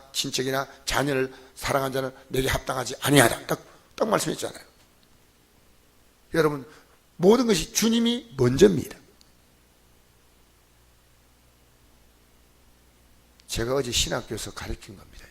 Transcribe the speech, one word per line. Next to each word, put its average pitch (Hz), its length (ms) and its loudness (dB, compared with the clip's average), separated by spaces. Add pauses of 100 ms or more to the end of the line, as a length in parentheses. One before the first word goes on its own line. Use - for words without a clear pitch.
(120)
친척이나 135 560 -4 (180)
자녀를 131 460 0 (220)
사랑한 135 380 -2
자는 131 220 -4 (140)
내게 131 200 -2
합당하지 131 520 -4
아니하다. 135 460 4
딱, - 180 -4 (300)
딱 220 140 -2
말씀했잖아요. - 560 -4 (1700)
여러분, 151 320 0 (500)
모든 226 300 6
것이 190 260 0
주님이 233 640 0
먼저입니다. 135 640 4 (4000)
제가 117 280 -2
어제 123 180 -2
신학교에서 110 600 -4
가르친 - 440 -12
겁니다, - 340 -20